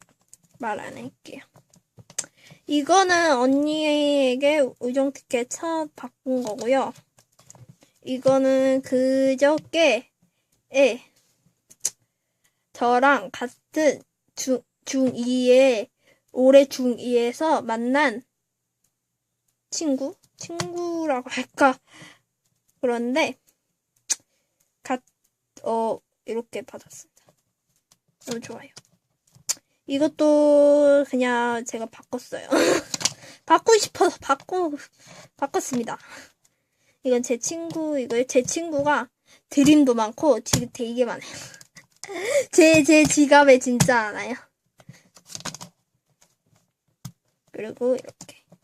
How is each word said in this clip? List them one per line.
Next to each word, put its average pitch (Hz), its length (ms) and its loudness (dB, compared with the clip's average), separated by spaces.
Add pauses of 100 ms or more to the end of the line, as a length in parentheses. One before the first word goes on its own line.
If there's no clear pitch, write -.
(600)
말 214 200 -6
안 - 160 -14
할게요. - 460 -18 (1300)
이거는 339 680 2
언니에게 285 1300 0 (140)
우정 269 320 -2
티켓 247 380 -6
첫 320 460 -6
바꾼 254 460 -8
거고요. 233 520 -2 (1120)
이거는 262 760 2
그저께, 269 1300 0 (640)
예. 254 280 2 (1800)
저랑 254 500 2
같은 254 720 -4 (320)
중, 254 260 -4 (260)
중이에, 254 1000 2 (440)
올해 269 340 6
중이에서 247 960 -2
만난 240 640 -2 (1500)
친구? 277 460 -4 (200)
친구라고 339 960 -8
할까? 262 480 -2 (1040)
그런데, 247 560 -4 (1400)
갓, 254 180 -6 (640)
어, 226 380 -4 (260)
이렇게 - 380 -10
받았습니다. - 600 -20 (1040)
너무 233 140 -8
좋아요. 233 280 -18 (1160)
이것도 294 1200 4
그냥 240 580 -4
제가 226 200 -10
바꿨어요. - 640 -14
<laughs> - 960 -4
받고 381 320 2
싶어서 - 420 0
받고, 320 540 -4 (640)
바꿨습니다. 254 600 -6 (1040)
이건 247 180 0
제 247 160 -4
친구, 320 600 -6
이거요. 240 240 -2
제 262 180 0
친구가 285 680 -2 (420)
드림도 285 440 6
많고, 226 460 0
지금 240 340 -4
되게 240 320 -4
많아요. - 240 -10 (840)
<laughs> 466 400 -4
제, 320 320 6
제 311 200 6
지갑에 285 560 6
진짜 247 360 0
많아요. 208 400 -6 (3250)
그리고 247 440 -4
이렇게 - 480 -18 (200)